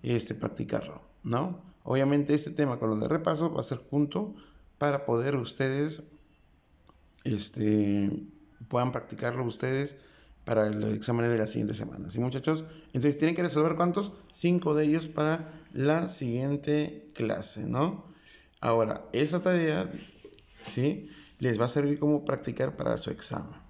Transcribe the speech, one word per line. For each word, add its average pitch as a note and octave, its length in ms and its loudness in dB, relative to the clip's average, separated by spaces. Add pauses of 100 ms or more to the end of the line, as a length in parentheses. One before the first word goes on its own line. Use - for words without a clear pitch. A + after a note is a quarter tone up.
este, A#2+ 340 -2
practicarlo, - 640 -6 (220)
¿no? D3 380 -2 (220)
Obviamente C#3+ 500 4
este D3 180 0
tema C3+ 260 0
con A2+ 120 0
los G#2+ 100 2
de A2+ 80 0
repaso E3 460 0
va C#3 80 -2
a - 20 -2
ser B2+ 140 -4 (120)
junto D3 460 0 (420)
para C#3+ 280 0
poder B2 320 2
ustedes, C3+ 680 -2 (1200)
este, G#2 880 2 (560)
puedan B2 240 0
practicarlo B2 540 -4
ustedes C3+ 520 -2 (460)
para A2 280 4
los G#2+ 220 0
exámenes A#2 380 0
de A#2 60 4
la G#2+ 100 2
siguiente A2 260 -2
semana, A2 360 -8
¿sí, G#2 100 -6
muchachos? C3+ 460 -2 (220)
Entonces C#3+ 300 0
tienen D#3+ 160 2
que F3 100 0
resolver, D#3 340 2
¿cuántos? F3 340 0 (220)
Cinco F3 420 2
de D3+ 80 4
ellos D#3+ 240 2
para D#3 540 -2 (100)
la D#3 380 2
siguiente C#3+ 1040 -2
clase, G#2+ 520 -4
¿no? D3 460 -2 (480)
Ahora, A2+ 520 2
esa D#3 300 2
tarea, F3+ 500 2 (760)
¿sí? - 420 -2 (300)
Les A#2+ 200 2
va A#2+ 60 4
a B2+ 40 0
servir C#3+ 300 2
como D3 240 2
practicar C3 540 -2
para A#2 200 0
su - 120 -6
examen. - 500 -8 (100)